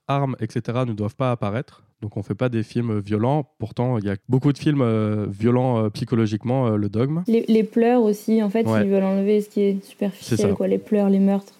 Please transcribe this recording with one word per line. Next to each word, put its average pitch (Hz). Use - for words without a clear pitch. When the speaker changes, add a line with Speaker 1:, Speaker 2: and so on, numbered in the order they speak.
Speaker 1:
armes, 139
et 117
cetera 123
ne 120
doivent 104
pas 127
apparaître. 110
Donc, 107
on 101
fait -
pas 127
des 117
films 117
violents. 110
Pourtant, 123
il 101
y -
a 98
beaucoup 131
de -
films, 147
euh, 107
violents, 117
euh, 104
psychologiquement, 113
euh, 107
le 101
Dogme. 135
Speaker 2:
Les, 226
les 220
pleurs 233
aussi, 214
en 208
fait, 220
Speaker 1:
Ouais. 220
Speaker 2:
ils 196
veulent 196
enlever 196
ce 208
qui 208
est 196
superficiel, -
Speaker 1:
C'est 202
ça. 196
Speaker 2:
quoi. 190
Les 190
pleurs, 202
les 196
meurtres, 196